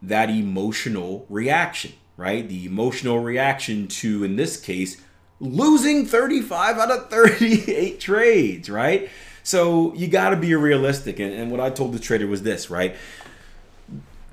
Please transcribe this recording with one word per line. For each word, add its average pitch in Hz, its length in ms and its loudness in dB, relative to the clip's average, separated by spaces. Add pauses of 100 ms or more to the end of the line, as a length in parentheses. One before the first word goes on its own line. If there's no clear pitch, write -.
that 107 260 0
emotional 101 1000 -4
reaction, 135 640 -2 (220)
right? 104 320 -4
The 92 200 -10
emotional 120 520 -2
reaction 120 680 -2
to, 104 360 -4
in 98 120 -2
this 156 200 -2
case, 92 460 -6 (380)
losing 277 640 4
thirty-five 226 720 0
out 226 140 2
of 247 180 -4
thirty-eight 214 920 4
trades, 190 720 2
right? 147 400 0 (340)
So 170 500 2
you 170 140 -4
gotta 190 280 2
be 165 200 2
realistic. 139 640 2
And, 101 100 -4
and 113 180 -6
what 123 120 -4
I 131 80 0
told 131 240 -4
the 117 60 -6
trader 107 280 0
was 98 160 -4
this, 101 260 -6
right? 92 280 -2 (1400)